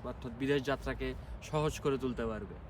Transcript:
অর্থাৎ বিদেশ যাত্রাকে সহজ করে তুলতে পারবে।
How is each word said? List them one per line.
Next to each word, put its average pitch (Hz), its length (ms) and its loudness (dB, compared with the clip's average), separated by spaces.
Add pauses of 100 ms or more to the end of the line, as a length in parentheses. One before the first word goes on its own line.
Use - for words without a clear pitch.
অর্থাৎ 123 360 -6
বিদেশ 139 220 4
যাত্রাকে 131 520 0 (280)
সহজ 151 420 2
করে 139 140 4
তুলতে 120 280 0
পারবে। 107 280 -4 (160)